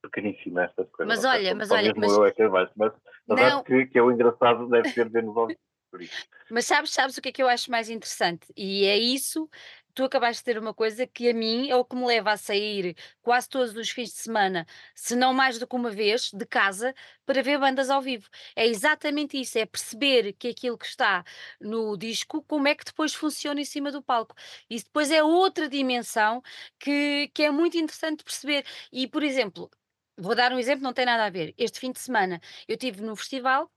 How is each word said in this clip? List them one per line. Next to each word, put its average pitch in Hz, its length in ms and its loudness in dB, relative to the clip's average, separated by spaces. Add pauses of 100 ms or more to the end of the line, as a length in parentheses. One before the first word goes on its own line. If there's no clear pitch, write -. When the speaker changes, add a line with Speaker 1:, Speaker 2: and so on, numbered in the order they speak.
Speaker 1:
pequeníssima 92 600 -4
estas 92 260 -6
coisas, 214 240 -2
Speaker 2:
Mas 208 80 -4
Speaker 1:
não 262 80 2
sei, 240 100 2
Speaker 2:
olha, 190 80 0
Speaker 1:
sou 190 80 -2
Speaker 2:
mas 101 100 -4
Speaker 1:
só - 80 2
Speaker 2:
olha, 104 120 4
Speaker 1:
mesmo 107 140 0
Speaker 2:
mas 101 160 4
Speaker 1:
eu 104 80 8
é 98 60 6
que - 100 -2
é 107 80 6
baixo, 92 260 2
mas 107 180 0 (360)
a - 60 4
verdade 127 200 6
Speaker 2:
Não. - 80 -4
Speaker 1:
que, 131 240 4
que 131 100 2
é 120 40 8
o 123 100 8
engraçado 120 580 4
deve 117 200 4
ser 117 200 0
ver-nos 110 280 -2
ao 113 100 0
vivo, 110 120 -8 (320)
por - 100 -18
isso. - 140 -16 (340)
Speaker 2:
Mas 233 160 -2
sabes, 302 260 2
sabes 262 260 0
o - 40 -10
que 262 80 -6
é - 20 -8
que 269 100 -4
eu 262 80 4
acho 240 220 0
mais 226 180 -2
interessante? 185 680 -4
E 196 300 0
é 202 120 4
isso, 262 520 0 (460)
tu 262 80 0
acabaste 247 380 0
de - 40 -14
ter 226 140 -2
uma 214 160 -6
coisa 220 320 -2
que 240 220 -2
a 240 40 2
mim 226 360 -2
é 254 60 2
o 247 80 4
que - 120 -8
me 247 100 -2
leva 220 260 2
a 208 60 2
sair 202 580 -4 (260)
quase 240 280 0
todos 240 260 -2
os 226 140 -8
fins 233 200 -8
de - 80 -16
semana, 190 480 0 (280)
se - 220 -6
não 254 180 4
mais 262 240 2
do 240 100 -8
que - 80 -8
uma 240 140 -2
vez, 214 420 0
de 202 140 -8
casa, 214 480 0 (320)
para 269 160 2
ver 277 180 2
bandas 269 300 2
ao 277 120 4
vivo. 254 280 -8 (260)
É 226 120 2
exatamente 285 720 0
isso, 247 180 -4
é 220 80 2
perceber 233 680 0
que - 160 -6
aquilo 233 280 -6
que - 80 -16
está 196 380 0 (360)
no 214 380 -4
disco, 226 460 -6
como 285 240 0
é 302 80 2
que - 100 -20
depois - 300 -4
funciona 294 440 -4
em 285 60 -4
cima 285 260 -6
do 269 120 -10
palco. 233 320 -2 (340)
Isso 226 160 -10
depois 302 240 0
é 311 140 6
outra 339 440 4
dimensão 247 760 0 (360)
que, 285 540 0
que - 100 0
é 302 60 4
muito 330 280 2
interessante 311 460 -4
perceber. 285 400 -4 (280)
E, 254 160 -4
por 294 160 -4
exemplo, 226 460 -2 (480)
vou 202 180 -2
dar 247 180 4
um 254 60 0
exemplo, 269 240 0
não 247 100 -4
tem 254 120 0
nada 233 200 2
a 202 60 -2
ver. 170 260 -6
Este 233 220 -4
fim 254 120 -6
de - 80 -12
semana 190 400 -2 (280)
eu 220 100 -4
tive 208 240 -6
num 214 140 -8
festival 262 600 -2